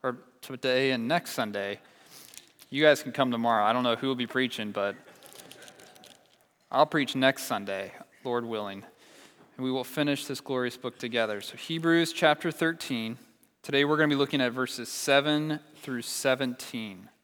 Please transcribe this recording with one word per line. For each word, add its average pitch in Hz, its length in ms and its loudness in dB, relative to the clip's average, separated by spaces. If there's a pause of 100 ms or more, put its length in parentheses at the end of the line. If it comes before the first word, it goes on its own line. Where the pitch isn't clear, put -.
or 123 140 -4 (240)
today 131 520 0
and 117 140 -2
next 170 260 0
Sunday. 101 460 -4 (920)
You 139 120 0
guys 151 200 8
can 123 100 -8
come 131 180 2
tomorrow. 113 360 2
I 113 80 4
don't 127 80 0
know 117 140 2
who 131 100 -4
will 135 80 0
be 123 120 -4
preaching, 117 440 -4
but 101 260 -2 (1700)
I'll 143 160 4
preach 147 280 -2
next 131 280 2
Sunday, 98 500 -6 (320)
Lord 120 220 -2
willing. 104 360 -6 (760)
And 127 60 -8
we 131 80 -2
will 127 140 -2
finish 143 400 -2
this 135 160 -8
glorious 123 380 -4
book 120 180 -10
together. 113 460 -2
So - 160 -14
Hebrews 165 560 2
chapter 156 360 4
thirteen. 131 680 -4 (440)
Today 143 220 2
we're 151 140 2
gonna 151 100 6
be 147 60 4
looking 139 260 2
at 123 120 2
verses 123 360 -4
seven 151 720 2 (220)
through 127 180 -6
seventeen. 123 1080 -4 (140)